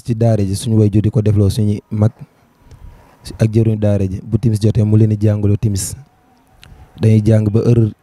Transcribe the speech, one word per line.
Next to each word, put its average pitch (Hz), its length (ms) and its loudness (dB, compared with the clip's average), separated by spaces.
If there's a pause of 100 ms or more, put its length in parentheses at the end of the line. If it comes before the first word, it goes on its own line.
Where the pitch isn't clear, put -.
ci 117 120 -4
daara 110 280 0
ji 98 120 -2
suñu 110 240 -2
waajur 104 220 2
di 107 80 -2
ko 107 120 0
defloo 101 280 2
suñuy 104 300 -2 (120)
mag 110 200 0 (1300)
ak 113 80 2
jëruñu 110 320 0
daara 101 300 0
ji, 101 160 -8
bu 110 120 -2
timis 107 220 -2
jotee 107 240 0
mu 107 140 4
leen 110 120 4
di 107 120 0
jàngaloo 104 340 0
timis. 98 400 -4 (1040)
Dañuy 110 240 2
jàng 107 260 2
ba 107 160 0
heure 117 260 2 (120)